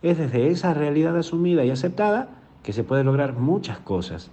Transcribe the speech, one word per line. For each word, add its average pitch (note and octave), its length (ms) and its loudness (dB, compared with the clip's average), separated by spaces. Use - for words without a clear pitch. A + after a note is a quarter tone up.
Es E3+ 160 2
desde B2+ 300 2
esa F3 260 2
realidad D3+ 420 2
asumida E3+ 480 0
y B2 60 2
aceptada G3+ 600 -2
que G2+ 100 -8
se A2 100 -2
puede C3+ 200 0
lograr C3+ 300 2
muchas B2 440 -2
cosas - 560 -6